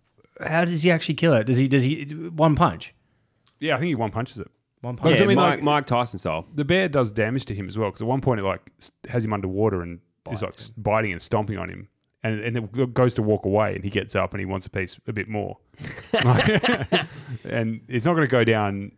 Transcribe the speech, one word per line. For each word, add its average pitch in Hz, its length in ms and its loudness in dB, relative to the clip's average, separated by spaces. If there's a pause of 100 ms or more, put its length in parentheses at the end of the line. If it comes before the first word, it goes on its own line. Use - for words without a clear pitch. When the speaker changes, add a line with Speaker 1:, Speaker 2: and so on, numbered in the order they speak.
(440)
Speaker 1:
how 165 200 2
does 170 180 0
he 180 80 4
actually 160 260 0
kill 165 180 4
it? 110 120 4
Does 123 120 2
he, 135 100 4
does 131 160 4
he, 143 200 -2
one 160 520 0
punch? 127 380 0 (680)
Speaker 2:
Yeah, 147 140 0
I 123 40 2
think 165 100 -2
he 160 60 0
one 113 160 -2
punches 113 280 -8
it. - 120 -12 (300)
Speaker 1:
One 123 160 -8
Speaker 2:
But - 60 -14
Speaker 1:
punch. 160 120 6
Speaker 2:
does 139 60 6
it 196 40 6
Speaker 3:
Yeah, 202 40 2
Speaker 2:
mean, 196 80 6
Speaker 3:
Mike, 180 200 4
Speaker 2:
like, 143 60 -6
Speaker 3:
Mike 147 240 2
Tyson 120 320 0
style. 82 360 -4
Speaker 2:
the 147 100 -2
bear 180 240 2
does 135 240 2
damage 113 340 -2
to 104 80 -6
him 98 140 -6
as 92 80 -10
well, 107 140 0
'cause - 100 -12
at 110 60 -4
one 131 140 0
point 123 200 0
it, 98 40 -4
like, 95 180 -2 (180)
s-, - 100 -16 (180)
has 120 160 -2
him 107 80 -2
underwater 98 500 0
and 85 160 -10 (320)
is, 107 120 -6
like, - 100 -6
Speaker 1:
Bites - 100 -14
Speaker 2:
s-, 110 60 -12
Speaker 1:
him. 113 100 -20
Speaker 2:
biting 107 340 0
and 85 100 -8
stomping 104 360 -2
on 87 100 -8
him. 92 200 -14 (340)
And, 110 180 -2
and 117 160 -4
it 110 180 -6
g-, 127 120 2
goes 123 280 2
to 113 80 0
walk 107 220 2
away, 101 300 2
and 98 100 -8
he 101 60 -4
gets 98 260 -4
up 92 160 0
and 101 80 -8
he 95 60 -6
wants 95 200 -6
a - 40 -16
piece, 95 260 -6 (100)
a 113 60 -8
bit 101 160 -6
more. 101 300 -6 (200)
<laughs> - 460 -4
Like, 127 360 4 (580)
<laughs> - 260 -14
and 113 440 -4
he's 120 160 -2
not 170 100 2
gonna 160 120 2
go 120 180 4
down 104 540 0